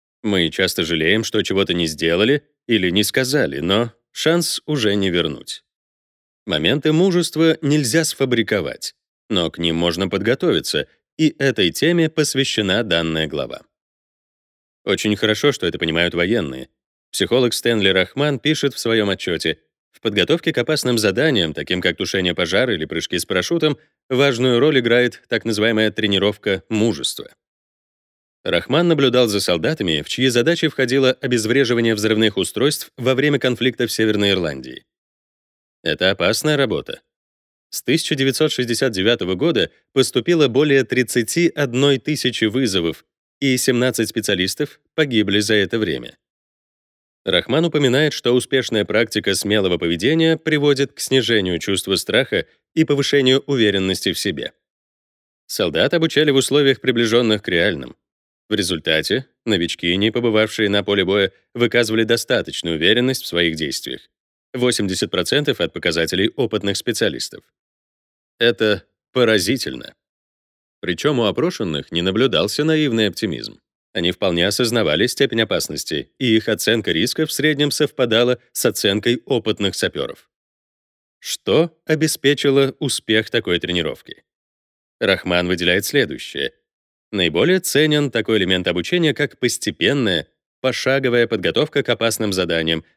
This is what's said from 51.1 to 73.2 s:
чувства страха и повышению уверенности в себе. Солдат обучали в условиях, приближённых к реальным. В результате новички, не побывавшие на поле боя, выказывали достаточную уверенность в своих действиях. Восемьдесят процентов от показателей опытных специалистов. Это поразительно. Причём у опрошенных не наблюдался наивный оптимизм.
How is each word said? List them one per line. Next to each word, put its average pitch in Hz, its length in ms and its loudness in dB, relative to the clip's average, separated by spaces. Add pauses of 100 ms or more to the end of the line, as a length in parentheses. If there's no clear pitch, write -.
чувства 95 360 -2
страха 107 520 0 (260)
и 156 120 2
повышению 139 600 2
уверенности 98 680 0
в - 60 -6
себе. 78 340 -6 (920)
Солдат 95 480 0
обучали 160 380 2
в 135 40 0
условиях, 135 460 2
приближённых 117 600 2
к - 60 -12
реальным. 85 480 -2 (540)
В 107 60 -2
результате 87 720 -2 (180)
новички, 87 500 0
не 104 160 2
побывавшие 110 580 0
на 101 140 2
поле 98 220 0
боя, 104 260 2 (220)
выказывали 117 500 2
достаточную 104 720 -2
уверенность 120 460 2
в - 40 -12
своих 87 280 0
действиях. 67 540 -8 (440)
Восемьдесят 107 580 -2
процентов 127 500 -2
от 85 100 -2
показателей 85 580 -2
опытных 101 460 -4
специалистов. - 680 -4 (960)
Это 110 460 2 (260)
поразительно. 98 840 0 (880)
Причём 135 380 0
у 117 60 2
опрошенных 95 640 -2
не 85 100 0
наблюдался 95 600 0
наивный 147 440 2
оптимизм. 62 520 -6 (320)